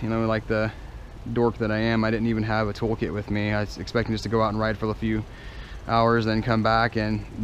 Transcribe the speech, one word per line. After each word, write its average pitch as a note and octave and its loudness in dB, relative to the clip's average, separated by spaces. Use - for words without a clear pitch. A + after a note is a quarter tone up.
you A2 -4
know, A2+ 0
like A2 0
the A2 0
dork A#2+ 2
that A2 0
I G#2+ 0
am, A2+ 2
I A2 2
didn't A2+ 0
even A2 2
have A2 0
a G2+ -2
toolkit A2 -2
with G2+ -4
me. G#2 0
I G#2+ 0
was - -6
expecting A#2 -2
just G#2+ -4
to G#2 -4
go A2+ 2
out A2 2
and G#2+ -2
ride A2 0
for A2+ -4
a G#2+ 0
few A2 -2
hours, A#2 6
then A2 2
come A2+ 2
back, A2+ 4
and G#2+ 0